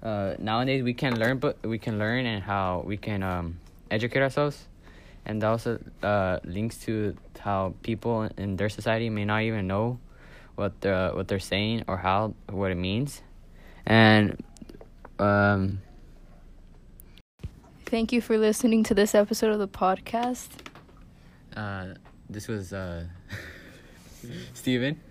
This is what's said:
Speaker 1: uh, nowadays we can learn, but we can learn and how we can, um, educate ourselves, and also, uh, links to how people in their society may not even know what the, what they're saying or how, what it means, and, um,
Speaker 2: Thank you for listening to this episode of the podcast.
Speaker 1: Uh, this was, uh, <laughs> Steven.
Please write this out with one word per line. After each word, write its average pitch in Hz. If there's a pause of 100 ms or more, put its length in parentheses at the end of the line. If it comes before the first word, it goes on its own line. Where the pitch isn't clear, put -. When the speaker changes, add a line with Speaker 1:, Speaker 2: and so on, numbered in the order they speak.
Speaker 1:
uh, 101
nowadays 127
we 120
can 120
learn, 123
but 139
we 110
can 110
learn 113
and 107
how 92
we 104
can, 101
um, 85 (300)
educate 120
ourselves, 143 (580)
and 107
also, 113 (240)
uh, 95
links 107
to 107 (240)
how 95
people 110
in 98
their 101
society 113
may 107
not 107
even 110
know 113 (560)
what 98
the, 95
what 92
they're 101
saying 107
or 95
how, 95 (160)
what 98
it 90
means, 104 (640)
and, 110 (760)
um, 101 (2000)
Speaker 2:
Thank 226
you 240
for 220
listening 220
to 220
this 202
episode 214
of 214
the 202
podcast. 226 (1080)
Speaker 1:
Uh, 98 (340)
this 104
was, 101
uh, 90 (760)
<laughs> -
Steven. 131 (120)